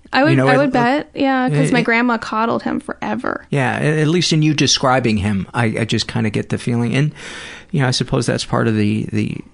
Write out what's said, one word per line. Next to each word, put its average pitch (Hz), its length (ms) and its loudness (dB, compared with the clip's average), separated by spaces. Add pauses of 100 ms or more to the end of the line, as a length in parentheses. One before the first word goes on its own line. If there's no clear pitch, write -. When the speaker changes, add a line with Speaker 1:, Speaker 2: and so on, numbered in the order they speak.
(140)
Speaker 1:
I 262 100 2
would, 302 60 4
Speaker 2:
You - 80 4
know, 262 100 4
Speaker 1:
I 262 80 4
Speaker 2:
it, - 20 4
Speaker 1:
would 277 140 2
bet, 254 420 0
yeah, 262 360 0
'cause - 200 2
Speaker 2:
it, 269 40 0
Speaker 1:
my 247 60 4
Speaker 2:
it 233 40 2
Speaker 1:
grandma 233 340 0
coddled 226 460 -4
him - 160 -4
forever. - 680 -6
Speaker 2:
Yeah, 127 320 0
a-, 151 200 0
at 151 60 2
least 160 240 2
in 156 120 4
you 151 100 4
describing 131 640 2
him, 98 360 0
I, 120 120 0 (160)
I 113 40 0
just 107 220 -2
kinda 113 220 -2
get 110 200 -4
the 113 80 -2
feeling. 120 380 -2
And, 147 160 2 (600)
you 147 100 0
know, 127 60 2
I 127 40 2
suppose 131 340 -2
that's 120 200 -2
part 120 240 0
of 110 80 0
the, 107 340 0
the 107 260 -4 (160)